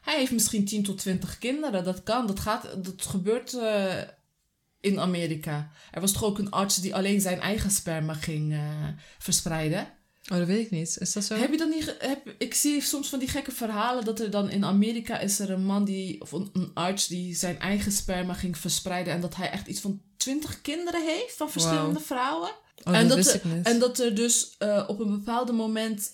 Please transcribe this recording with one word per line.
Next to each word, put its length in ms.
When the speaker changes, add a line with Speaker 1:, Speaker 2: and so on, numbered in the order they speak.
Speaker 1:
Hij 160
heeft 140
misschien 320
tien 180
tot 160
twintig 400
kinderen. 460
Dat 180
kan, 240
dat 140
gaat, 440
dat 220
gebeurt, 480
eh, 400
in 200
Amerika. 720
Er 100
was 120
toch 120
ook 140
een 120
arts 260
die 180
alleen 260
zijn 200
eigen 300
sperma 440
ging, 380
eh, 80
verspreiden? 680
Speaker 2:
Oh, 60
dat 80
weet 180
ik 60
niet. 300
Is 120
dat 120
zo? 120
Speaker 1:
Heb 140
je 60
dat 120
niet 160
ge-, 140
heb, 400
ik 160
zie 260
soms 280
van 100
die 100
gekke 240
verhalen 520
dat 160
er 100
dan 200
in 140
Amerika 540
is 200
er 120
een 140
man 200
die... 360
Of 120
een, 200
een 220
arts 320
die 280
zijn 260
eigen 320
sperma 420
ging 240
verspreiden 540
en 80
dat 160
hij 140
echt 160
iets 140
van 200
twintig 440
kinderen 460
heeft 300
van 140
verschillende 420
Speaker 2:
Wauw. 120
Speaker 1:
vrouwen. 460
Speaker 2:
Oh, 120
Speaker 1:
En 120
Speaker 2:
dat 0
Speaker 1:
dat 80
Speaker 2:
wist 140
Speaker 1:
er, 40
Speaker 2:
ik 60
niet. 100
Speaker 1:
en 120
dat 200
er 160
dus, 440
eh, 280
op 140
een 100
bepaald 420
moment 600